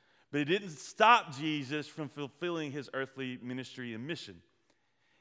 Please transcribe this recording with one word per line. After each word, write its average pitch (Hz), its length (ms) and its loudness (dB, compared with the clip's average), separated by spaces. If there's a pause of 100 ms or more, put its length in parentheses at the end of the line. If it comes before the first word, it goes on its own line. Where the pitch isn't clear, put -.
(320)
but 143 80 2
it 147 60 0
didn't 190 240 2
stop 190 640 6
Jesus 147 500 -2
from 151 220 -8
fulfilling 151 640 -4
his 135 220 -6
earthly 131 480 -4
ministry 123 500 -8
and 113 140 -8
mission. 107 340 -8 (800)